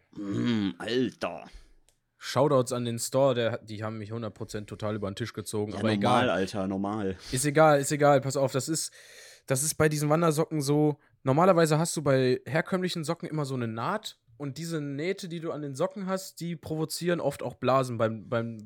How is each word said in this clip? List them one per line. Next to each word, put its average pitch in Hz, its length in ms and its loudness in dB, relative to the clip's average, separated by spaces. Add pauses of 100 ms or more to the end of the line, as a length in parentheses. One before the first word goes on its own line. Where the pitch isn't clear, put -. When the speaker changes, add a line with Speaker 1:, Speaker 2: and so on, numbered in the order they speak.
(120)
Speaker 1:
Mm, 107 640 -2
Alter. 107 680 -4 (720)
Speaker 2:
Shoutouts 131 540 2
an 123 120 -2
den 117 140 -4
Store, 131 360 2
der, 117 240 0
die 107 240 -12
haben 110 160 -6
mich 104 140 -10
hundert 113 220 -8
Prozent 107 340 -10
total 107 260 -4
über 101 160 -4
den 101 60 -8
Tisch 113 160 -6
gezogen, 104 400 -4
Speaker 1:
Ja, 92 60 -6
Speaker 2:
aber 107 100 0
Speaker 1:
normal, 107 100 2
Speaker 2:
egal. 123 320 4
Speaker 1:
Alter, 95 380 -2
normal. 98 480 -4 (160)
Speaker 2:
Ist 127 120 0
egal, 147 360 6
ist 135 100 -4
egal, 143 300 6
pass 131 160 -4
auf, 135 160 0
das 131 160 -2
ist, - 240 -4 (540)
das 135 180 0
ist 156 100 -2
bei 156 140 4
diesen 151 200 0
Wandersocken 160 520 2
so, 147 380 2 (260)
normalerweise 160 540 6
hast 165 180 0
du 160 60 -4
bei 131 440 4
herkömmlichen 175 560 -2
Socken 165 260 -6
immer 151 160 -2
so 135 120 -6
eine 120 100 -2
Naht 127 540 -6 (160)
und 139 220 -10
diese 165 220 -6
Nähte, 160 480 -6
die 165 120 -8
du 160 100 -8
an 147 120 -8
den 143 120 -8
Socken 185 320 -4
hast, 190 320 -6
die 170 160 -6
provozieren 160 680 -4
oft - 220 -2
auch 123 120 -6
Blasen 127 440 2
beim, 110 300 0
beim 117 380 -2